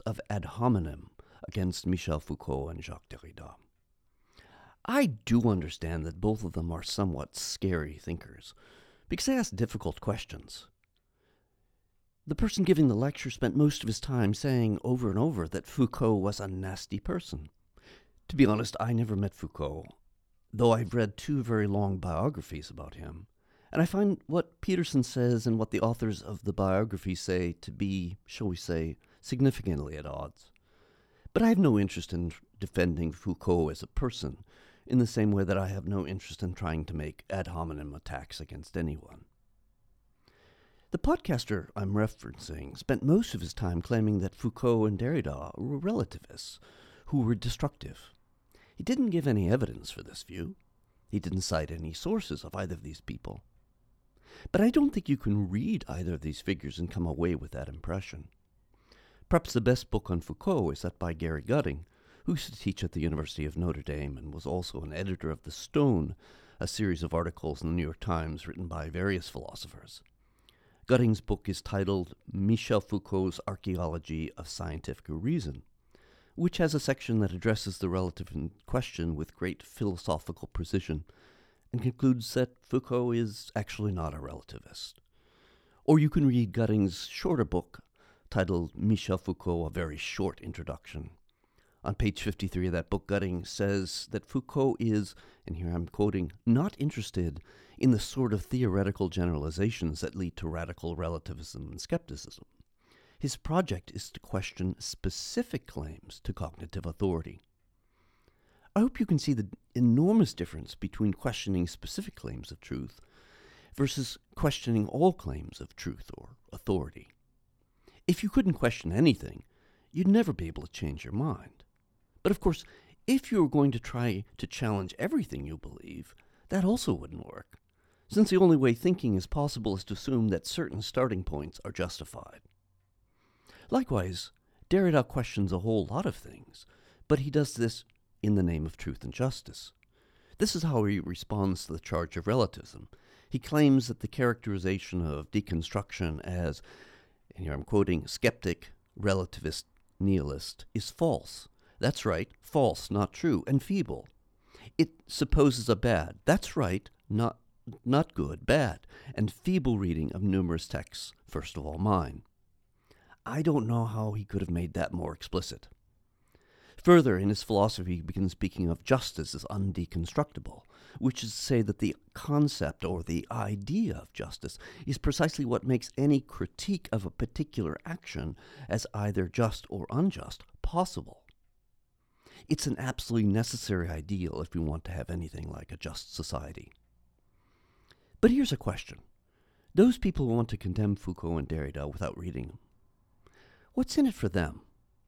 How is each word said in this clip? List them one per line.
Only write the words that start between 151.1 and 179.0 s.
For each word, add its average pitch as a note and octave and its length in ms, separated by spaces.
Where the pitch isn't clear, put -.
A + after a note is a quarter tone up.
That's - 240
right, F#2+ 240
false, - 500
not G2+ 220
true, C3 340
and C3+ 160
feeble. C#3+ 460
It - 300
supposes C3+ 640
a A2+ 80
bad, G2+ 480
that's - 320
right, F#2+ 340
not, A2+ 300
not C#3 300
good, D2 300
bad, B2 440
and G#2+ 180
feeble C3 460
reading E2 340
of F#2 80
numerous F#2 460
texts, - 460
first - 280
of D2 80
all D2+ 140
mine. F#2 460
I C3+ 180
don't D3 260
know A#2 160
how A2 300
he G#2 100
could G2+ 160
have F2+ 100
made E2+ 220
that E2+ 200
more D#2+ 220
explicit. - 540
Further, D3+ 340
in G2 120
his G#2 160
philosophy, G2 500
he E2+ 80
begins F#2 300
speaking F2+ 360
of E2 140
justice A#2 500
as D2 120
undeconstructible, F2+ 1200
which B2+ 240
is A2+ 80
to - 100
say A#2+ 220
that G2+ 160
the - 160
concept D3 720
or F2+ 200
the E2 260
idea A2 640
of - 180
justice - 460
is C#3 140
precisely D3 460
what A#2 180
makes B2+ 340
any C#3 240
critique - 680
of G2+ 160
a E2+ 60
particular A2 640
action - 500
as A2 160
either G#2 340